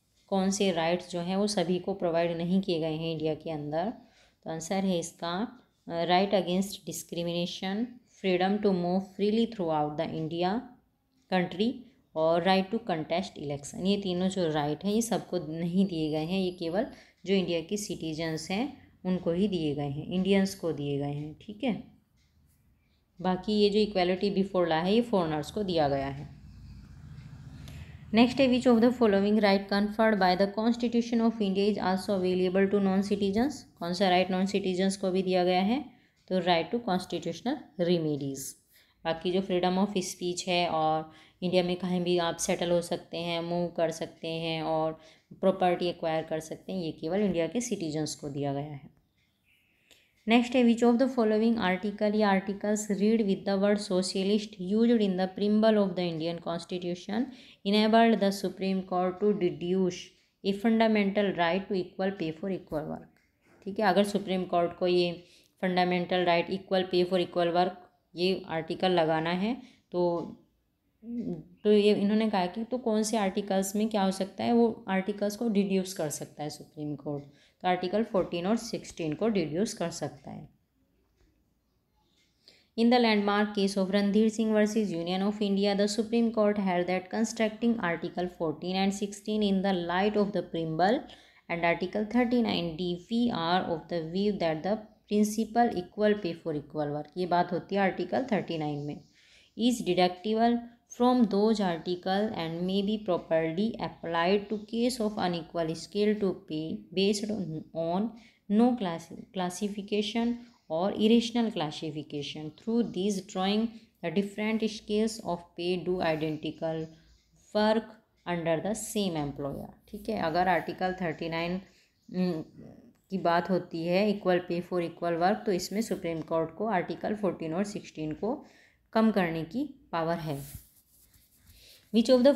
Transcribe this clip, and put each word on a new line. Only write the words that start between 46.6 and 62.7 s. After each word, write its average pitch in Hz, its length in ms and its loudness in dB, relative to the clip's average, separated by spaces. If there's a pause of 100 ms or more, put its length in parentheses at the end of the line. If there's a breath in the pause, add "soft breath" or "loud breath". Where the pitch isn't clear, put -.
हैं, 185 100 -6
ये 156 180 -6
केवल 175 220 -2
इंडिया 170 240 0
के 190 140 -4
सिटीजन्स 156 540 -4
को 151 140 -12
दिया 139 240 -4
गया 143 200 -6
है। - 200 -16 (1300 soft breath)
नेक्स्ट 240 300 4
है, 247 80 6
which 233 200 4
of 240 140 6
the 262 160 4
following 220 500 2
article 202 520 0
या 214 180 4
articles 208 500 -2 (160)
read 220 240 4
with 190 240 0
the 196 140 2
word 208 240 4
socialist 190 680 0 (140)
used 226 380 4
in 180 140 0
the 190 140 2
preamble 214 460 4
of 196 180 2
the 180 140 0
Indian 165 340 -4
Constitution 180 800 -4 (400 loud breath)
enabled 214 560 6
the 196 160 4
Supreme 190 420 -2 (120)
Court 180 280 0
to 208 120 4 (100)
deduce 175 560 0 (460 soft breath)
a 196 180 0
fundamental 214 640 2 (120)
right 175 280 0
to 202 120 -2
equal 190 420 -4
pay 160 160 -4
for 196 160 -6
equal 156 380 -8